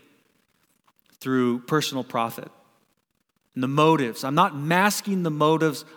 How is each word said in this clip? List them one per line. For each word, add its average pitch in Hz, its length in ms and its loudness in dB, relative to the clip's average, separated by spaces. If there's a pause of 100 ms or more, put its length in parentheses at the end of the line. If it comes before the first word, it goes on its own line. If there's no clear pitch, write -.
(1200)
through 123 400 0
personal 139 440 -4
profit 117 480 -6 (1000)
and 127 80 -6
the 131 60 -2
motives. 143 560 2
I'm 139 100 -4
not 175 200 2
masking 185 680 0
the 160 80 -2
motives 151 560 0 (100)